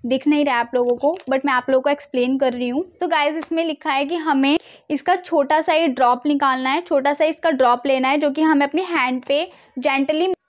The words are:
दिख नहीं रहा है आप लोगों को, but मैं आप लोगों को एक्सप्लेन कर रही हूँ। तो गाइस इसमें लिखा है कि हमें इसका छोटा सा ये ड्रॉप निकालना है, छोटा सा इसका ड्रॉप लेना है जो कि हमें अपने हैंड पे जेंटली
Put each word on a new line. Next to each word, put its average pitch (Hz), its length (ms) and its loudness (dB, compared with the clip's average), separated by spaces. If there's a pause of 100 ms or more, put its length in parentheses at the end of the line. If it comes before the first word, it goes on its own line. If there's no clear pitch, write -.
दिख 262 200 -2
नहीं 294 180 2
रहा 277 100 0
है 233 60 0
आप 233 140 -4
लोगों 247 220 0
को, 294 200 0 (140)
but 269 160 -2
मैं 277 60 0
आप 254 180 -2
लोगों 262 120 2
को 277 80 0
एक्सप्लेन 262 480 -2
कर 262 140 0
रही 247 160 -4
हूँ। 277 160 -4 (160)
तो 359 80 -2
गाइस 302 280 0
इसमें 330 280 -4
लिखा 311 260 -6
है 277 140 0
कि 320 120 -4
हमें 294 400 2 (340)
इसका 359 260 0
छोटा 311 440 0
सा 320 120 -2
ये 330 160 2
ड्रॉप 247 380 0
निकालना 269 440 0
है, 302 100 0
छोटा 285 320 0
सा 302 120 0
इसका 320 280 0
ड्रॉप 240 340 2
लेना 262 220 0
है 294 100 0
जो 294 120 0
कि 302 120 -2
हमें 294 240 4
अपने 302 180 -2
हैंड 254 400 -4
पे 294 200 0 (340)
जेंटली 285 540 0 (160)